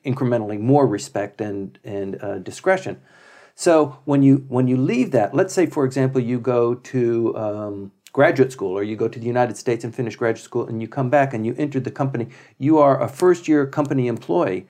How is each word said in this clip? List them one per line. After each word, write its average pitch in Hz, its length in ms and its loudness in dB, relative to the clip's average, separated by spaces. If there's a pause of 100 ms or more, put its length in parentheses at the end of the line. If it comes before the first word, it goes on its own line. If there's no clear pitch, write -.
incrementally 120 540 -2
more 135 280 4
respect 101 540 -6
and, 101 420 -8
and, 98 380 -8
uh, 101 180 -8
discretion. - 600 -2 (560)
So 156 500 2
when 143 180 4
you, 135 260 6
when 127 180 2
you 127 100 2
leave 202 340 0
that, 107 220 2
let's 190 200 0
say, 180 140 4
for 143 180 0
example, 131 360 0
you 120 180 -4
go 120 360 0
to, 117 640 -2
um, 104 540 -8 (220)
graduate 139 380 4
school, 95 260 -6
or 101 60 -2
you 107 140 -6
go 113 100 -2
to 113 120 -6
the 113 60 -10
United 120 300 0
States 120 300 -4
and 117 100 -10
finish 117 220 -6
graduate 113 260 -2
school, 117 240 -4
and 113 140 -6
you 113 60 -8
come 131 220 -4
back 139 240 2
and 110 120 -4
you 120 120 -4
enter 147 220 -4
the 131 120 -6
company, 131 360 -4 (300)
you 151 200 2
are 139 240 4
a 113 60 -2
first-year 156 580 2
company 139 420 -2
employee 120 640 -2